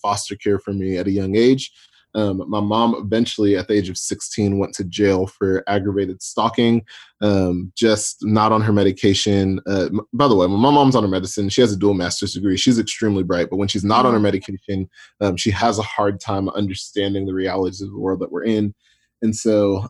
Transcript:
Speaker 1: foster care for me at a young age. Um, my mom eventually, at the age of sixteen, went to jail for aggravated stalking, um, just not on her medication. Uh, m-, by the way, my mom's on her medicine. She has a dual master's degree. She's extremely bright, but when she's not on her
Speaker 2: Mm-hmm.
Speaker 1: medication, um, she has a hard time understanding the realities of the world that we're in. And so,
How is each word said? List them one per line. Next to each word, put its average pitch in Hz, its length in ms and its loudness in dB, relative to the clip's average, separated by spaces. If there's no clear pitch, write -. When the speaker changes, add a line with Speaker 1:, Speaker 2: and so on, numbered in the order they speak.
Speaker 1:
foster 101 360 -6
care 101 240 -2
for 101 120 -10
me 95 240 -4
at 92 120 -4
a - 20 0
young 98 240 -2
age. 127 380 2
Um, 98 320 -2
my 104 140 -2
mom 110 340 2
eventually, 104 600 0
at 90 100 -4
the 107 80 0
age 95 140 0
of 90 100 -10
sixteen, 101 600 -4
went 98 160 -4
to 98 100 -8
jail 95 420 0
for 95 400 -2
aggravated 98 560 -2
stalking, 117 600 0
um, 92 540 0
just 110 500 0
not 107 280 4
on 110 100 4
her 107 100 2
medication. 98 920 2
Uh, 95 200 0
m-, 95 140 -4
by 135 160 2
the 113 80 4
way, 90 100 4
my 98 100 0
mom's 139 240 6
on 113 80 2
her 101 60 0
medicine. 92 400 -4
She 123 140 2
has 110 100 4
a 98 40 -2
dual 101 180 2
master's 90 400 -4
degree. 92 220 -2
She's 120 220 2
extremely 104 440 -2
bright, 87 280 -2
but 92 60 -4
when 101 120 -2
she's 98 160 -4
not 113 220 4
on 123 60 4
her 113 60 4
Speaker 2:
Mm-hmm. 104 60 4
Speaker 1:
medication, 98 640 -4
um, 98 160 0
she 104 140 -2
has 107 280 0
a 107 40 -2
hard 101 380 -4
time 98 300 -4
understanding 98 760 -4
the 95 80 -6
realities 95 460 -4
of 98 100 -10
the 101 80 -14
world 95 220 -4
that 92 100 -8
we're 87 140 -8
in. 107 300 0
And 110 140 0
so, 104 540 2